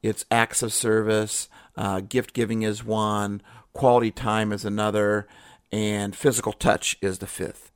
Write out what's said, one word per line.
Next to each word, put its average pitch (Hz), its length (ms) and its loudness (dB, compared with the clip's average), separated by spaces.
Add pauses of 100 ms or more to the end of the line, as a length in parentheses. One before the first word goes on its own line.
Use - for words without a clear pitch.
it's 110 260 -2
acts 113 320 2
of 113 100 -2
service, 107 760 0 (260)
uh, 98 260 -2
gift 123 320 -2
giving 113 280 0
is 110 220 -2
one, 104 580 -2 (320)
quality 120 380 4
time 107 420 -2
is 104 120 -6
another, 104 640 0 (440)
and 104 440 -2
physical 110 380 0
touch - 480 0
is 95 160 -2
the 98 80 -10
fifth. - 500 -10